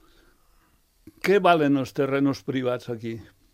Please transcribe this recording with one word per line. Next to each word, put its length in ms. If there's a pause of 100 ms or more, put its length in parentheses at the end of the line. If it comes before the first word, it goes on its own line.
(1200)
què 180
valen 400
els 140
terrenos 500
privats 460
aquí? 260 (380)